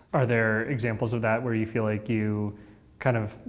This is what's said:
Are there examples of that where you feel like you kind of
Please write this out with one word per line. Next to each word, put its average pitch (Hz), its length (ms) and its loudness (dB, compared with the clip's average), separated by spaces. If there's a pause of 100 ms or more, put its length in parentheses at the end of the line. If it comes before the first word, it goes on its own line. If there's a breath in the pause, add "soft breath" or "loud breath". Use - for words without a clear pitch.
(140 soft breath)
Are 143 100 4
there 113 380 2
examples 117 500 -2
of 117 100 -2
that 113 200 2
where 120 120 -2
you 110 120 0
feel 110 160 -2
like 107 260 -2
you 107 480 0 (440 loud breath)
kind 123 160 2
of 110 320 -6